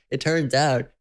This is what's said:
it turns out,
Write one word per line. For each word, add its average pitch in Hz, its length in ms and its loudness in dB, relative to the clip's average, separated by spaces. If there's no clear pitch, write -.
it 139 100 -4
turns 160 360 0
out, 135 340 0